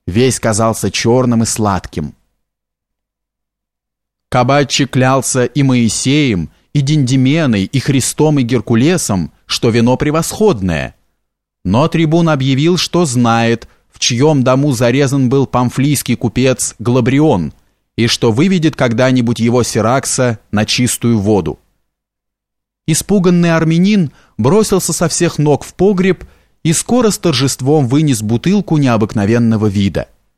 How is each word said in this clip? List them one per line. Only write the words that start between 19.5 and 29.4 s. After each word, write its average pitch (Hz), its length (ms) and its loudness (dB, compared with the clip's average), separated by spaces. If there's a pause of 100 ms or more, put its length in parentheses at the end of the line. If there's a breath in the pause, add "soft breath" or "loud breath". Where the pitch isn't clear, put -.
Сиракса 120 760 -2 (120)
на 104 140 0
чистую 120 540 0
воду. 98 400 0 (1300)
Испуганный 175 680 2
армянин 165 560 2 (260 soft breath)
бросился 175 560 0
со 170 140 -2
всех 165 300 -2
ног 147 280 0
в - 80 -18
погреб 185 500 0 (400 soft breath)
и 160 80 0
скоро 233 380 0
с 185 80 -2
торжеством 139 680 0
вынес 139 340 0
бутылку 156 560 -2
необыкновенного 113 880 0